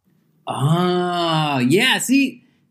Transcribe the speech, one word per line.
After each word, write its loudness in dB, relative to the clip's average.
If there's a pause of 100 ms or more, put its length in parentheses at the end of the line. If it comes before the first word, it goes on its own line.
(460)
Ah, 0
yeah. 2
See, -2 (260)